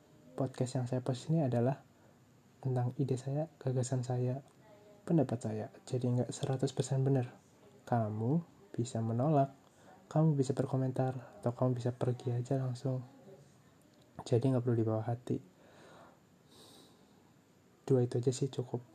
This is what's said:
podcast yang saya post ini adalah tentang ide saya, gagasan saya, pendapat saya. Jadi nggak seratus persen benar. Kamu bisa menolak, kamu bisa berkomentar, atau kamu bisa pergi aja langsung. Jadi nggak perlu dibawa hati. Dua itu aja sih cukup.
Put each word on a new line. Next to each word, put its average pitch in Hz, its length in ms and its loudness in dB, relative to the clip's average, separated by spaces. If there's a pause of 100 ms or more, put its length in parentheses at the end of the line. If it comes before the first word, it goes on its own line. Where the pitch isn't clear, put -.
(380)
podcast 131 400 -2
yang 127 80 -2
saya 123 160 -2
post 123 320 -4
ini 165 80 4
adalah 123 400 2 (800)
tentang 123 400 -2
ide 127 160 0
saya, 143 400 -4
gagasan 127 480 -2
saya, 123 360 -2 (640)
pendapat 143 360 4
saya. 110 260 -6 (220)
Jadi 123 160 -2
nggak 123 240 2
seratus 131 440 -2
persen 135 280 0
benar. 135 320 2 (560)
Kamu 113 560 0 (280)
bisa 117 280 -4
menolak, 135 480 2 (600)
kamu 156 280 6
bisa 131 160 2
berkomentar, 131 640 0 (240)
atau 120 120 0
kamu 127 240 2
bisa 120 160 -2
pergi 123 400 -2
aja 123 280 0
langsung. 127 400 -2 (1200)
Jadi 127 320 2
nggak 123 80 2
perlu 120 160 0
dibawa 110 280 0
hati. 120 360 -4 (2500)
Dua 127 160 4
itu 123 160 0
aja 127 160 0
sih 135 160 -2
cukup. 123 320 -6 (140)